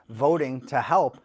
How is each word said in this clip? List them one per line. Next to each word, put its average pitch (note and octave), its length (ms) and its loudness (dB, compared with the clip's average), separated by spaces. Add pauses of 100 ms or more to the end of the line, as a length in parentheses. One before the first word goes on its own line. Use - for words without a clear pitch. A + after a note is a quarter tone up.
voting C3 580 0
to C3+ 140 -2
help D3+ 440 0